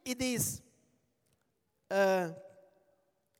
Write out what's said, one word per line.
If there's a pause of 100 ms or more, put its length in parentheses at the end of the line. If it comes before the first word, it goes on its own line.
y
dice, (1300)
eh, (1040)